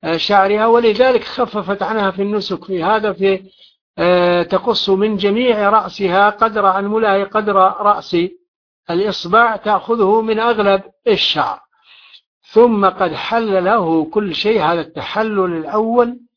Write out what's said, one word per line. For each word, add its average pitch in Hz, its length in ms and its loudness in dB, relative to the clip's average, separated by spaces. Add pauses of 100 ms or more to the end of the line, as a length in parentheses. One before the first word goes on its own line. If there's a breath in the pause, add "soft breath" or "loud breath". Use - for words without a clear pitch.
آه، 226 140 -2
شعرها، 208 500 2
ولذلك 233 560 2
خففت 202 580 -6
عنها 202 300 -2
في 185 100 -6
النسك 202 420 -4
في 180 200 -6
هذا، 208 300 0
في، 190 380 -2 (460 soft breath)
آه، 175 460 2
تقص 190 460 -2
من 202 280 0
جميع 208 520 0
رأسها 196 600 2
قدر 208 500 0
أنملة، 202 440 0
قدر 208 320 -2
رأس 196 640 2 (720)
الإصبع، 202 680 0
تأخذه 214 680 0
من 220 180 -2
أغلب 208 440 0 (240)
الشعر. 139 540 -2 (920 soft breath)
ثم 220 340 4
قد 190 280 0
حل 214 520 -2
له 170 400 0
كل 190 300 -4
شيء، 208 260 0
هذا 165 200 0
التحلل 190 760 -4
الأول 226 600 -2 (180)